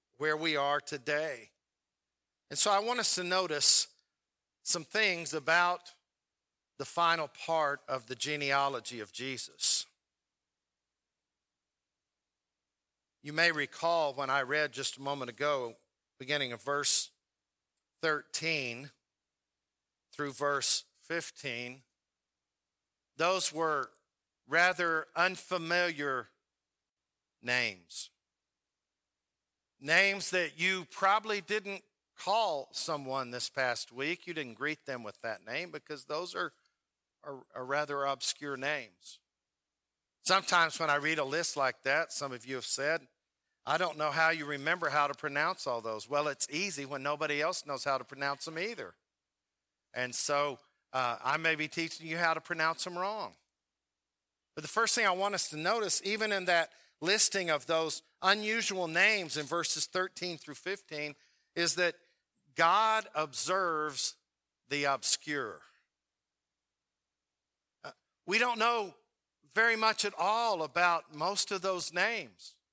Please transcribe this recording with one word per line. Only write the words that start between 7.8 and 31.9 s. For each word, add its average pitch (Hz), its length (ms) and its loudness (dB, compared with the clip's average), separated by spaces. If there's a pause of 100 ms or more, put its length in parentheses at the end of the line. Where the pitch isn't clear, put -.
of 127 180 -4
the 127 80 -6
genealogy 139 880 -2
of 104 120 -12
Jesus. - 760 -2 (3250)
You 147 100 -14
may 165 200 6
recall 151 600 0
when 135 160 -2
I 139 120 4
read 143 300 0
just 135 240 -4
a 135 60 -16
moment 139 280 -4
ago, 131 440 -2 (440)
beginning 135 340 -2
of 113 100 -12
verse 143 480 2 (920)
thirteen 151 880 -2 (1200)
through 143 220 -8
verse 143 520 0 (180)
fifteen, 131 800 -8 (1400)
those 175 340 2
were 151 380 -2 (580)
rather 165 640 2
unfamiliar 170 1120 0 (1120)
names. 117 680 -4 (1700)
Names 185 500 4
that 160 280 0
you 185 320 0
probably 208 520 0
didn't 196 400 -4 (360)